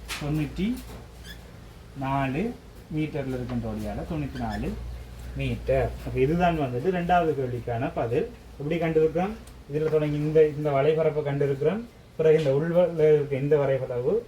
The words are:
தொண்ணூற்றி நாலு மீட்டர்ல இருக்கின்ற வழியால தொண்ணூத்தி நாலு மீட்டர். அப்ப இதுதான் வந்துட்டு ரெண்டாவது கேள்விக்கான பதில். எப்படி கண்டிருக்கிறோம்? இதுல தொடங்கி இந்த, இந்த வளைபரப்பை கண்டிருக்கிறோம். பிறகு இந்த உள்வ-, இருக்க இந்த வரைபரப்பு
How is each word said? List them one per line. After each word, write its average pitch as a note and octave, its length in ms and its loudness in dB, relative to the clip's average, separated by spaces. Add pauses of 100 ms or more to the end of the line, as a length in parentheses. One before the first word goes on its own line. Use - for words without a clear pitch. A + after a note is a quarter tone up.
(220)
தொண்ணூற்றி D3+ 540 -2 (1200)
நாலு C#3 540 -2 (420)
மீட்டர்ல D3 320 -4
இருக்கின்ற A#2+ 420 -4
வழியால A2 340 -6 (100)
தொண்ணூத்தி C3+ 260 -6
நாலு A#2 340 -4 (640)
மீட்டர். C3 520 0 (160)
அப்ப B2+ 140 -2
இதுதான் E3 400 4
வந்துட்டு B2+ 280 -2
ரெண்டாவது F3 480 2
கேள்விக்கான B2 600 -4
பதில். D3 340 0 (300)
எப்படி D#3 200 -2
கண்டிருக்கிறோம்? D#3+ 520 2 (420)
இதுல D3+ 160 0
தொடங்கி D3+ 260 2
இந்த, D3+ 320 6
இந்த D3+ 240 0
வளைபரப்பை D3+ 520 2
கண்டிருக்கிறோம். C#3+ 600 0 (320)
பிறகு D#3+ 200 6
இந்த C#3+ 160 2
உள்வ-, E3 600 4
இருக்க C#3 220 2
இந்த C#3+ 220 4
வரைபரப்பு C3 560 0 (140)